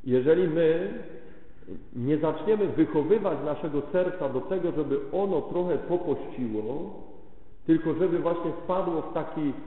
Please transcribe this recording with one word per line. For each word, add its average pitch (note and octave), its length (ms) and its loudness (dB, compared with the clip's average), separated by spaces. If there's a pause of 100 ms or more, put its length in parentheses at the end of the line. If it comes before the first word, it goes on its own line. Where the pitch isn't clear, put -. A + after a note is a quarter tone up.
Jeżeli C#3+ 440 4
my E3 460 2 (1000)
nie C3 220 2
zaczniemy E3+ 500 2
wychowywać D#3+ 800 4
naszego D3 360 -2 (100)
serca F3+ 380 0
do B2+ 120 0
tego, F3 300 -2
żeby C#3 280 0 (120)
ono E3+ 300 2
trochę F3 360 0
popościło, C3 1160 -2 (720)
tylko D#3+ 280 4
żeby E3+ 260 2
właśnie E3+ 320 0
wpadło F3 500 -2
w - 120 -8
taki D3+ 400 -2 (140)